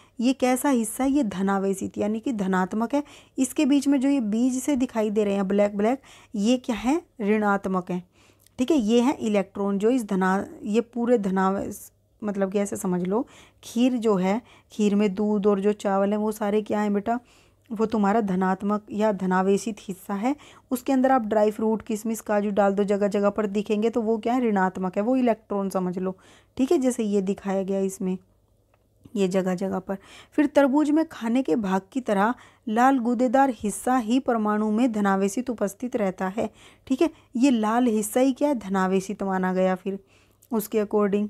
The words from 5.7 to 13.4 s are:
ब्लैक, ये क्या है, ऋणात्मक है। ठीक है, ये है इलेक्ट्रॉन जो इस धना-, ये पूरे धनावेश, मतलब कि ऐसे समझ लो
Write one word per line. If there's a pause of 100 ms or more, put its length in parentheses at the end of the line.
ब्लैक, (340)
ये
क्या
है, (200)
ऋणात्मक
है। (560)
ठीक
है,
ये
है
इलेक्ट्रॉन
जो
इस
धना-, (180)
ये
पूरे
धनावेश, (320)
मतलब
कि
ऐसे
समझ
लो (360)